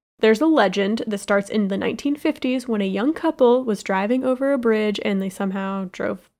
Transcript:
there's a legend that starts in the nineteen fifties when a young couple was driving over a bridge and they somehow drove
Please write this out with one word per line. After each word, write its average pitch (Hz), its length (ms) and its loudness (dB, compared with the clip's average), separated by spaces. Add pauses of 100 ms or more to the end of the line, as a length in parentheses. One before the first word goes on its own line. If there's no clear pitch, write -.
(200)
there's 220 220 4
a 311 40 4
legend 208 640 2
that 208 120 -4
starts 202 300 0
in 208 180 0
the 196 100 -2
nineteen 233 380 -2
fifties 262 520 -2
when 214 140 0
a 196 40 0
young 196 280 0
couple 262 520 4
was 208 180 -2
driving 208 400 0
over 262 300 0
a 277 40 2
bridge 214 460 0
and 196 180 0
they 190 80 -4
somehow 196 640 -4
drove - 380 -6 (100)